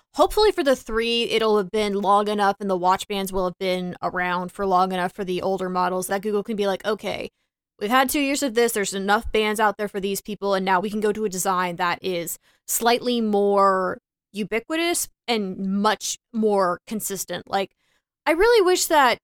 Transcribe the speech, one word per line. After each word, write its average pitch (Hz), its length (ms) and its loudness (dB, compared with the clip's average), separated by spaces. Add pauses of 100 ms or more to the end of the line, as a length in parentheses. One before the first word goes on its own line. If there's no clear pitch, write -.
(160)
Hopefully 392 360 4
for 349 140 -2
the 262 100 4
three, 233 540 -2
it'll 220 280 2
have 185 140 -2
been 208 220 0
long 202 340 2
enough 208 320 0
and 202 100 -4
the 185 60 2
watch 180 320 0
bands 196 240 -6
will 190 140 -2
have 175 120 -6
been 185 440 -4
around 180 500 -4
for 202 140 -6
long 185 260 4
enough 185 220 -2
for 208 100 -8
the 180 180 -4
older 185 280 -2
models 180 380 -2
that 196 140 -2
Google 202 220 -2
can 220 140 -6
be 202 100 -2
like, 185 180 -4
"Okay, 208 440 -6 (500)
we've 208 100 -4
had 262 200 2
two 302 100 -2
years 285 240 0
of 240 100 -2
this. 233 200 2
There's 196 200 -2
enough 202 380 0
bands 214 300 0
out 208 160 2
there 208 100 -4
for 202 140 -8
these 196 180 -4
people, 196 360 -4
and 190 100 -2
now 190 160 2
we 208 80 -4
can 214 100 -4
go 208 140 0
to 214 100 -4
a 208 60 -2
design 180 480 -2
that 175 260 -2
is 175 340 -4 (300)
slightly 240 540 2
more 196 800 4 (340)
ubiquitous 320 760 -2 (180)
and 208 320 -4 (240)
much 269 360 -2 (160)
more 196 520 2
consistent." 190 640 -8
Like, 196 220 -4 (540)
I 294 60 2
really 427 340 6
wish 370 220 2
that 277 360 4